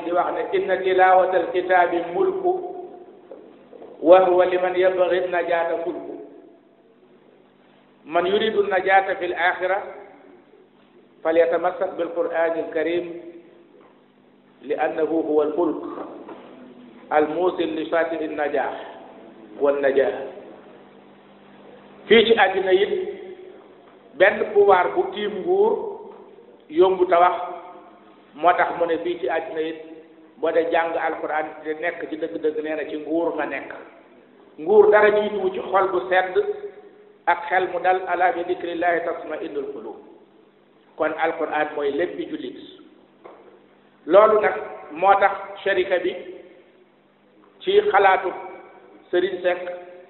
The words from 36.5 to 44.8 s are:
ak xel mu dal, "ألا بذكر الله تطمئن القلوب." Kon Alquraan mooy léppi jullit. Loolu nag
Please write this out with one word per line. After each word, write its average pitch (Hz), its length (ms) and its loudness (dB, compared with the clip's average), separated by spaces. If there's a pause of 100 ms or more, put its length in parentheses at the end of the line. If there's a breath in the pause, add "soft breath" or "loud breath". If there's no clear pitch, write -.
ak 170 220 0
xel 185 240 0
mu 175 80 -6
dal, 185 220 0 (120)
"ألا 175 180 2
بذكر 175 400 -6
الله 170 260 0
تطمئن 165 580 -8
القلوب." 127 420 -10 (1000)
Kon 156 200 -2
Alquraan 151 580 -2
mooy 143 160 -2
léppi 139 380 -4
jullit. - 280 -12 (1500)
Loolu 208 360 8
nag 190 120 0 (380)